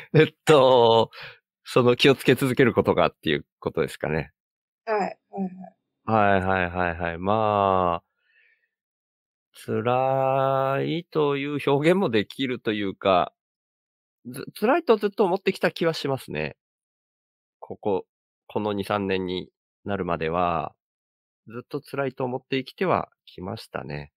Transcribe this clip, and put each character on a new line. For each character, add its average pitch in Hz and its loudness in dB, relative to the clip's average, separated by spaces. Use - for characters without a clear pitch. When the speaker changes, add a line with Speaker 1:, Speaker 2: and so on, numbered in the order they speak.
Speaker 1:
え 156 8
っ - -2
と、 123 6
そ - 2
の 123 4
気 - 4
を 135 4
つ - -4
け 131 4
続 127 0
け 135 4
る 113 4
こ 98 2
と 92 2
が 82 4
っ - -6
て - -6
い 73 2
う 73 -10
こ - -8
と - -4
で 69 -2
す - -14
か 71 -6
ね。 76 -4
Speaker 2:
は 220 -4
い、 208 -2
は 196 -4
い、 - -12
は 185 -6
い。 - -10
Speaker 1:
は 104 2
い、 - 2
は 95 0
い、 87 -2
は 90 -2
い、 85 -6
は 85 -6
い。 82 -10
ま 98 0
あ。 - -20
辛 135 0
い 156 -6
と 147 0
い 139 -6
う 147 -6
表 143 2
現 185 2
も 185 0
で 107 0
き 135 -8
る 123 -6
と 113 -4
い 107 -4
う 95 -4
か、 90 2
ず-、 131 -12
辛 254 2
い 330 -4
と 226 4
ず 208 -4
っ - -2
と - 0
思 175 2
っ 196 -4
て 196 0
き - -14
た 180 0
気 - -4
は 165 0
し - -8
ま 135 -2
す - -16
ね。 76 -6
こ - -16
こ、 98 -4
こ - -6
の 104 -2
二、 101 -4
三 104 -2
年 95 -2
に 90 -8
な 101 -6
る 92 -6
ま 85 -2
で 80 -6
は、 82 -4
ず 117 -14
っ - -20
と 147 -8
辛 135 -6
い 123 -6
と 135 -6
思 127 -6
っ - -14
て 135 -4
生 131 -10
き - -20
て 196 -4
は 123 0
き - -20
ま 95 -8
し - -18
た 71 -10
ね。 73 -12